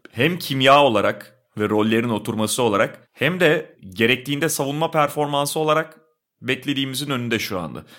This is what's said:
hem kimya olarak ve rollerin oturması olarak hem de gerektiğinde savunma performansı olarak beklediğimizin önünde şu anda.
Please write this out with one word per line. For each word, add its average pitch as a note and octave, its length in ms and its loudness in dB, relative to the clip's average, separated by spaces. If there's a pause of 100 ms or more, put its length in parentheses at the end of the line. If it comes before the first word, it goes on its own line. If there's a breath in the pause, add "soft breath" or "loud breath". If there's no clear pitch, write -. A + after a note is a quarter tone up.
(120)
hem E3 280 0
kimya C3+ 440 4
olarak G#2 520 0 (220)
ve G#2 120 0
rollerin A2 400 2
oturması G#2+ 540 -2
olarak A2+ 500 0
hem F3 260 -2
de E3 360 2 (140)
gerektiğinde C3 600 0
savunma D3+ 420 -2
performansı D3 680 -2
olarak D#3 380 -2 (440)
beklediğimizin C3+ 680 -4
önünde A#2+ 300 -2
şu G2 200 -6
anda. D2 260 -10 (140)